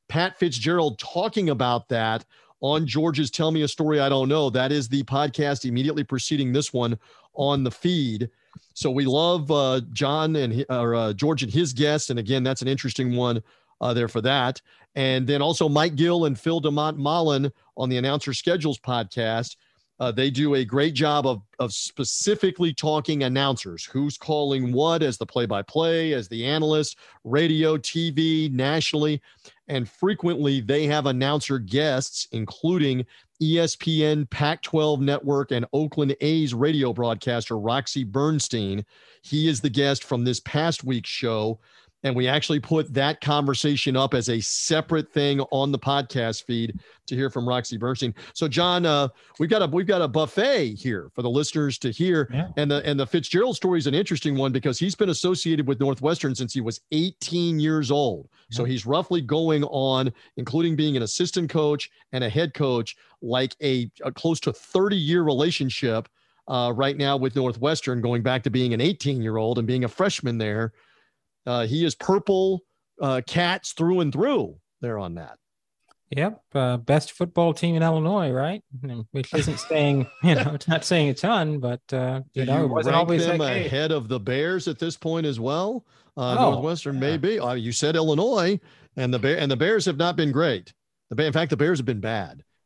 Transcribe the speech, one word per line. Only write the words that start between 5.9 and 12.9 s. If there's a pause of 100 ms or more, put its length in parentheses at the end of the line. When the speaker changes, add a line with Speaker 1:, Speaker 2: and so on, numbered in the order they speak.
Speaker 1:
preceding
this
one (360)
on
the
feed. (460)
So
we
love,
uh, (120)
John
and
hi-,
or,
uh,
George
and
his
guests.
And
again,
that's
an
interesting